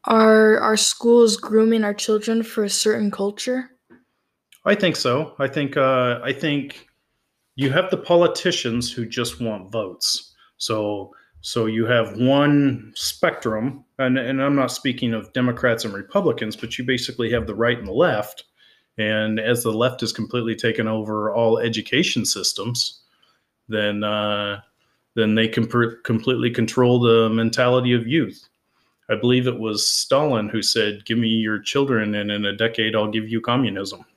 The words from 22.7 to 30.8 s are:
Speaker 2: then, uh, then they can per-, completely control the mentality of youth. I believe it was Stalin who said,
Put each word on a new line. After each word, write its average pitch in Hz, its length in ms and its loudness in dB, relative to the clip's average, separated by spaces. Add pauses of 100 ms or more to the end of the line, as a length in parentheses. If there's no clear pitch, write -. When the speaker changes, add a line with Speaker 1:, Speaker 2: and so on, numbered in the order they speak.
Speaker 2:
then, 104 380 -2
uh, 104 560 -4 (540)
then 110 200 2
they 113 140 4
can 113 180 0
per-, 117 360 0
completely 120 480 0
control 123 500 2
the 113 300 4
mentality 123 640 2
of 113 120 0
youth. 131 400 -2 (640)
I 110 60 0
believe 123 320 2
it 123 120 -2
was 110 300 -2
Stalin 131 640 0
who 113 100 -4
said, 104 460 -2